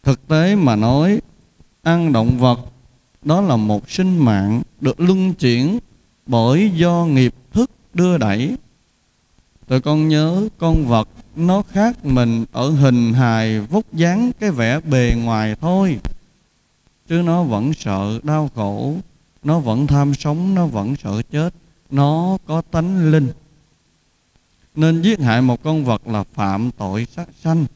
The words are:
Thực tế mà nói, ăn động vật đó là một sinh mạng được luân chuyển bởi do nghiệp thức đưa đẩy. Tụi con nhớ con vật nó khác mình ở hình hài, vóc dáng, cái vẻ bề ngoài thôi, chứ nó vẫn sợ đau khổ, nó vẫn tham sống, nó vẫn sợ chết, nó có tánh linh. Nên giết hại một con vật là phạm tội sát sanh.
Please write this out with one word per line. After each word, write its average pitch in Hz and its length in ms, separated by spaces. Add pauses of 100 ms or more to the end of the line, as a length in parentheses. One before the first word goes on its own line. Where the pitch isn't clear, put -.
Thực - 260
tế 165 280
mà 131 200
nói, 143 440 (600)
ăn 165 300
động 120 260
vật 123 220 (640)
đó 160 180
là 170 160
một 107 340
sinh 185 280
mạng 107 440 (180)
được 131 200
luân 185 340
chuyển 135 440 (480)
bởi 127 500
do 170 280
nghiệp 131 300 (180)
thức 233 180 (240)
đưa 175 240
đẩy. 120 380 (1120)
Tụi 131 120
con 156 280
nhớ 160 400 (100)
con 160 280
vật 113 220 (280)
nó 180 260
khác 214 420
mình 117 480
ở 127 180
hình 123 440
hài, 113 460
vóc 160 320
dáng, 180 380 (100)
cái 214 100
vẻ 123 300
bề 127 360
ngoài 110 440
thôi, 180 380 (1120)
chứ 170 160
nó 170 180
vẫn 127 320
sợ 104 480
đau 151 320
khổ, 113 420 (460)
nó 156 160
vẫn 127 280
tham 143 280
sống, 165 400
nó 175 120
vẫn 120 360
sợ 104 280
chết, 160 240 (360)
nó 160 560
có 165 160
tánh 170 480
linh. 151 180 (1500)
Nên 165 280
giết 202 180
hại 120 220
một 123 200
con 156 220
vật 117 240
là 107 160 (100)
phạm 101 360
tội 107 360 (100)
sát 170 120 (140)
sanh. 165 340